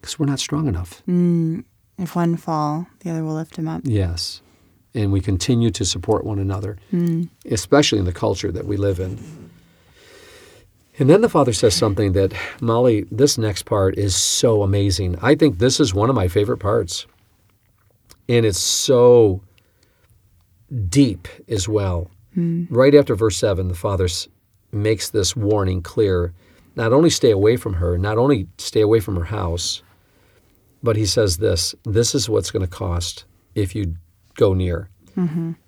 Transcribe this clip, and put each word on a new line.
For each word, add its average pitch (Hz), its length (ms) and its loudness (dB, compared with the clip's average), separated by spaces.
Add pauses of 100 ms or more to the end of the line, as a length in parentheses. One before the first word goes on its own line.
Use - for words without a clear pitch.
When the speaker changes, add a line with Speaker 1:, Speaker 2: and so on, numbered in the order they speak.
Speaker 1:
'Cause - 180 -14
we're 143 80 0
not 135 120 -2
strong 151 280 -4
enough. 87 420 -6
Speaker 2:
Mm, 170 540 0 (340)
if 180 180 -8
one 170 220 0
fall, 156 480 -4 (140)
the 180 100 -10
other 160 140 -6
will 156 100 -6
lift 160 240 -10
him 160 100 -6
up. 160 180 -8
Speaker 1:
Yes. 92 560 -4 (520)
And 104 180 -2
we 98 100 0
continue 113 500 0
to - 120 -6
support 95 420 -2
one 104 140 -4
another, 98 380 -6 (160)
Speaker 2:
Mm. 170 360 -2 (200)
Speaker 1:
especially 139 500 2
in 92 60 0
the 90 80 -2
culture 104 380 -4
that - 160 -8
we 101 100 -4
live 98 220 -2
in. 95 180 -8 (1800)
And 135 100 4
then 196 120 8
the 226 80 2
Father 139 240 2
says 107 200 2
something 101 400 0
that, 95 180 2 (300)
Molly, 117 500 2
this 135 260 2
next 107 280 -4
part 95 320 0
is 101 180 -2
so 113 480 2
amazing. 98 580 0
I 131 140 4
think 143 220 2
this 127 240 2
is 107 120 2
one 104 160 2
of 135 60 2
my 95 140 0
favorite 107 300 0
parts. 104 460 -4 (1200)
And 117 160 4
it's 98 140 0
so 120 840 6 (1500)
deep 120 380 2 (220)
as 101 180 -4
well. 95 420 -2 (280)
Speaker 2:
Mm. 170 320 -2
Speaker 1:
Right 135 260 6
after 131 200 6
verse 104 220 0
seven, 95 300 0
the 90 80 -4
Father 95 300 -2
s-, - 220 -6 (440)
makes 107 380 -2
this 95 260 -2
warning 101 460 0
clear. 90 520 0 (420)
Not 113 180 0
only 156 160 6
stay 127 220 2
away 104 260 4
from 107 180 -6
her, 87 220 -2
not 104 200 -2
only 120 300 2 (100)
stay - 240 -2
away 107 180 4
from 98 160 -4
her 85 100 -2
house, 85 560 -6 (1000)
but 113 140 0
he 110 80 0
says 95 320 2
this, 95 460 0
"This 113 300 0
is 117 160 -2
what's 104 220 -2
gonna 95 160 -2
cost 85 580 -6 (280)
if 98 220 -4
you 92 200 -6 (420)
go 101 160 4
near. 90 360 -2 (280)
Speaker 2:
Mm-hmm. 165 340 -4 (160)